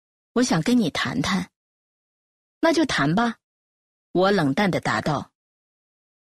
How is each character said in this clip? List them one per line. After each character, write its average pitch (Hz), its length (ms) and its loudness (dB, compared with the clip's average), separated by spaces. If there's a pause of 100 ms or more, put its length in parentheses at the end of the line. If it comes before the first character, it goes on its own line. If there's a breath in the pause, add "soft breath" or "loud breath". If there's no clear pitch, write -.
(360)
：“我 240 80 4
想 180 180 0
跟 240 160 2
你 202 120 2
谈 - 320 -4
谈。 180 280 -2 (1080)
”“那 320 140 2
就 320 120 2
谈 151 300 0
吧。” 233 220 -2 (760)
我 185 160 2
冷 160 240 2
淡 202 160 0
地 147 100 -2
答 113 220 -4
道。 143 300 -4 (960)